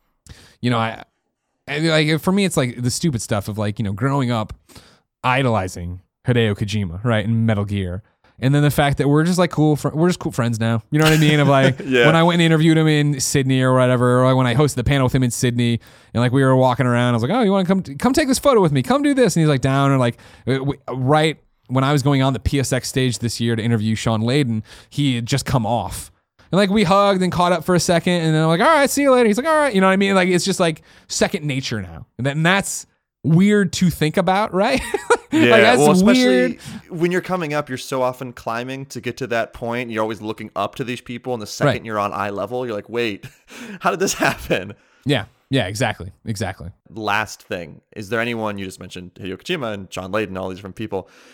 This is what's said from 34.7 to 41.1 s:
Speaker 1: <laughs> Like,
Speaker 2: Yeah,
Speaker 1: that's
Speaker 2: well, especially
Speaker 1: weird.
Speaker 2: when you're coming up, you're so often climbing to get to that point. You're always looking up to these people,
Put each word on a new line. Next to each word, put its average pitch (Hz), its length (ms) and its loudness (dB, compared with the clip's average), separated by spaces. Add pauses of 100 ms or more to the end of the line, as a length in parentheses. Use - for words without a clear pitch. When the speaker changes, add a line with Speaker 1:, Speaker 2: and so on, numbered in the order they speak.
Speaker 1:
<laughs> - 40 -10 (420)
Like, 311 100 2
Speaker 2:
Yeah, - 180 6
Speaker 1:
that's 240 200 6
Speaker 2:
well, - 100 6
especially 226 340 6
Speaker 1:
weird. 254 360 2 (280)
Speaker 2:
when 175 220 -2
you're 180 100 -2
coming 170 320 -6
up, 147 160 -4
you're 127 100 -8
so 131 220 -6
often 127 320 -4
climbing 127 540 -8
to 131 140 -14
get 120 180 -8
to 131 80 -8
that 113 260 -4
point. 120 380 -6
You're 110 120 -2
always 107 200 -6
looking 107 320 -10
up 101 220 -4
to 139 80 -8
these 117 160 -8
people, 123 340 -10